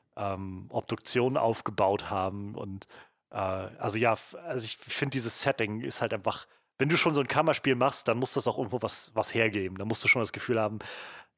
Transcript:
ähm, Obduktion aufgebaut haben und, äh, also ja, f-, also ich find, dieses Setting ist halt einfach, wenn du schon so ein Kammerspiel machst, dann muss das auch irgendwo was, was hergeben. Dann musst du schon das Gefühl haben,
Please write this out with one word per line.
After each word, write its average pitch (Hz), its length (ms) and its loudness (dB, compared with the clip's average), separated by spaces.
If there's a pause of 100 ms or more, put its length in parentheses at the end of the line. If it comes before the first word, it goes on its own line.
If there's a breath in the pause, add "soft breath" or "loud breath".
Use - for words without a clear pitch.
(160)
ähm, 95 540 -6
Obduktion 123 680 0
aufgebaut 104 760 2
haben 101 420 -2
und, 98 320 -8 (460 loud breath)
äh, - 60 -8
also 95 600 -2
ja, 113 160 4
f-, - 220 -4
also 135 280 -4
ich 113 140 -6
find, - 380 -2
dieses 113 260 0
Setting 110 400 0
ist 131 200 -4
halt 113 120 0
einfach, 104 320 -2 (320 soft breath)
wenn 135 120 2
du 165 80 4
schon 160 160 4
so 143 80 4
ein 127 60 -2
Kammerspiel 147 480 4
machst, 127 320 2
dann 117 120 2
muss 131 140 0
das 123 140 0
auch 117 100 0
irgendwo 123 240 -2
was, - 340 -4
was 110 180 0
hergeben. 101 440 2
Dann 98 100 -6
musst 113 160 0
du - 40 2
schon - 140 4
das 104 120 -2
Gefühl 113 260 0
haben, 107 200 0 (580 loud breath)